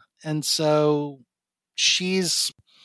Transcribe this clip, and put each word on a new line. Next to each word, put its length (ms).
And 200
so 760
she's 760